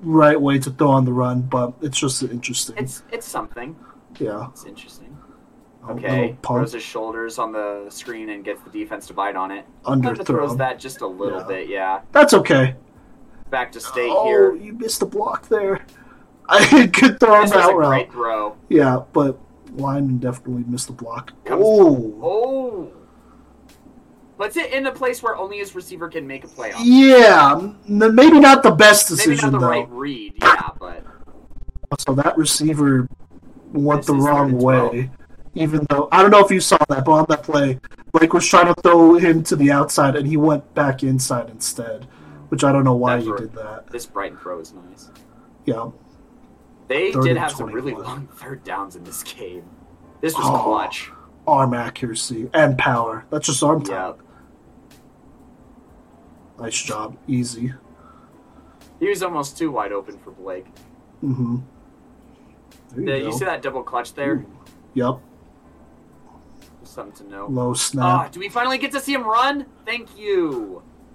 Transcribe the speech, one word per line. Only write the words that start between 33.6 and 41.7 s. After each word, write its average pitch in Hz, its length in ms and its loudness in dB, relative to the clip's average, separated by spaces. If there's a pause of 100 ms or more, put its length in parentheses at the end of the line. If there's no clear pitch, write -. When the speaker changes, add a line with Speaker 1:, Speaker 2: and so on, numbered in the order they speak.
Speaker 1:
went 147 300 0
Speaker 2:
This - 60 -10
Speaker 1:
the 147 100 2
Speaker 2:
is 135 80 2
Speaker 1:
wrong 143 220 2
Speaker 2:
third 131 60 0
and 123 80 -2
twelve. 127 320 2
Speaker 1:
way. 131 180 -6 (440)
Even 156 320 -2
though, 143 240 -2
I 185 120 6
don't 202 80 6
know 208 120 8
if 202 60 2
you 190 100 2
saw 175 180 2 (120)
that, 135 160 -2
but 165 60 2
on 156 180 4
that 151 140 -2
play, 139 360 -2 (320)
Blake 160 220 2
was 170 140 2
trying 175 260 6
to - 80 -6
throw 170 320 8
him 170 300 4
to - 120 -2
the 143 160 4
outside, 143 440 0
and 143 120 -4
he 156 80 -2
went 147 380 0
back 139 300 -2
inside 127 480 -4
instead, - 560 -12 (420)